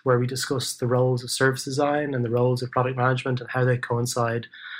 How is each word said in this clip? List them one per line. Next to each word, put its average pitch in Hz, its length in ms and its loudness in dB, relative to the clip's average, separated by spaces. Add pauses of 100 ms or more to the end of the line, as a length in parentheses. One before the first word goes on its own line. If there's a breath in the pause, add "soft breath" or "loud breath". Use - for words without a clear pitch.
where 127 120 6
we 123 100 2
discussed 131 520 -4
the 127 80 0
roles 127 380 2
of 120 40 -8
service 135 360 0
design 143 480 0
and 123 100 0
the 117 60 -2
roles 123 340 2
of 123 80 -6
product 127 240 0
management 127 460 0
and - 80 -10
how 127 160 0
they 123 120 4
coincide 120 680 -2 (320 loud breath)